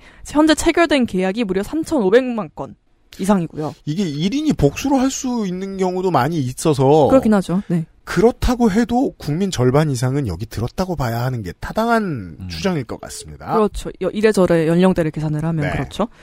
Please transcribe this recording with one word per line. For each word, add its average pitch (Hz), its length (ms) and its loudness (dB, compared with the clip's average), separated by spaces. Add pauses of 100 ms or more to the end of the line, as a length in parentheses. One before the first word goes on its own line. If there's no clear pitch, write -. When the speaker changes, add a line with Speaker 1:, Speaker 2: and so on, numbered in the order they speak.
(240)
Speaker 1:
현재 311 300 4
체결된 311 520 2
계약이 190 380 -2
무려 190 200 -2
삼천오백만 240 880 0
건 135 220 -14 (420)
이상이고요. 165 560 0 (120)
Speaker 2:
이게 165 220 -2
일 156 260 -2
인이 302 180 0
복수로 220 440 0
할 262 140 0
수 247 360 -4
있는 190 300 -8
경우도 185 360 -2
많이 147 260 0
있어서. 139 680 2
Speaker 1:
그렇긴 262 260 4
하죠. 185 320 0
네. 165 180 -2 (200)
Speaker 2:
그렇다고 233 680 2
해도 233 460 0
국민 175 340 -2
절반 127 360 2
이상은 131 380 -2
여기 90 180 -6
들었다고 175 520 -4
봐야 117 280 -2
하는 127 180 -4
게 165 180 -8
타당한 190 800 -2
Speaker 3:
음. 92 80 -10
Speaker 2:
추정일 143 340 -2
것 107 180 -10
같습니다. - 540 -12
Speaker 1:
그렇죠. 208 360 0 (100)
여-, 185 100 -2
이래저래 180 560 4
연령대를 175 460 2
계산을 151 320 -4
하면 160 200 -2
Speaker 2:
네. 180 60 -2
Speaker 1:
그렇죠. 160 380 -4 (140)